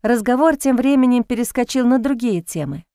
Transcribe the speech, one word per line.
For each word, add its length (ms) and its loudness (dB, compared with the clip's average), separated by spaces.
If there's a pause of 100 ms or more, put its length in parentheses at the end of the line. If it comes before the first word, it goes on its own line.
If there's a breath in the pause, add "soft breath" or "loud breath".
Разговор 540 2
тем 200 0
временем 480 2
перескочил 600 -2
на 120 4
другие 440 -2
темы. 420 -8 (100)